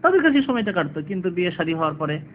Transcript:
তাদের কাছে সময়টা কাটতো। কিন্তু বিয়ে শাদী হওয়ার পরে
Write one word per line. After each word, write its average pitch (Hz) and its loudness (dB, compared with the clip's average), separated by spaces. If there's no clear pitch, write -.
তাদের 359 4
কাছে 285 4
সময়টা 240 0
কাটতো। 156 -2
কিন্তু 185 -4
বিয়ে 175 -2
শাদী 165 -4
হওয়ার 160 0
পরে 151 -4